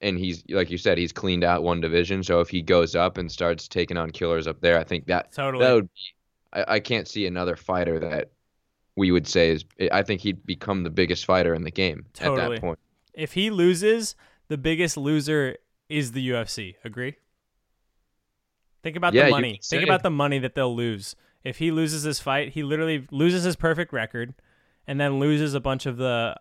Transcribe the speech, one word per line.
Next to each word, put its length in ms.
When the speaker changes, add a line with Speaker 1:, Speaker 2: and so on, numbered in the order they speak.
Speaker 1:
and 180
he's, 300
like 200
you 100
said, 200
he's 140
cleaned 320
out 180
one 180
division, 440
so 160
if 100
he 100
goes 360
up 220
and 120
starts 380
taking 280
on 140
killers 380
up 120
there, 180
I 60
think 220
that 260
Speaker 2:
Totally. 320
Speaker 1:
that 80
would 220
be, 60
I, 120
I 60
can't 260
see 200
another 300
fighter 440
that 320
we 160
would 140
say 240
is, 140
I 100
think 200
he'd 220
become 380
the 80
biggest 340
fighter 300
in 80
the 80
game 340
at 100
Speaker 2:
Totally. 300
Speaker 1:
that 40
point. 180
Speaker 2:
If 200
he 180
loses, 640
the 100
biggest 380
loser 600
is 240
the 100
U 140
F 120
C. 360
Agree? 320
Think 140
about 180
Speaker 1:
Yeah, 80
Speaker 2:
the 60
Speaker 1:
you 60
Speaker 2:
money. 180
Speaker 1:
can 100
Speaker 2:
Think 20
Speaker 1:
say 200
Speaker 2:
about 180
the 80
money 300
that 140
they'll 200
lose. 400
If 160
he 120
loses 340
this 160
fight, 320
he 100
literally 480
loses 340
his 120
perfect 360
record 420
and 140
then 180
loses 360
a 60
bunch 260
of 100
the, 440